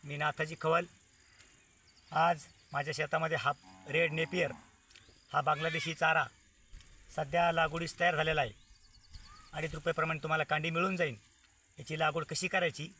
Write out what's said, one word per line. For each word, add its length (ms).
मी 120
नाथाजी 440
खवल. 240
आज 300
माझ्या 240
शेतामध्ये 400
हा 160
रेड 240
नेपियर, 400
हा 80
बांगलादेशी 540
चारा 300
सध्या 360
लागवडीस 480
तयार 160
झालेला 240
आहे. 100
अडीच 220
रुपये 180
प्रमाणे 300
तुम्हाला 220
कांडी 260
मिळून 260
जाईल. 200
याची 200
लागवड 260
कशी 240
करायची? 400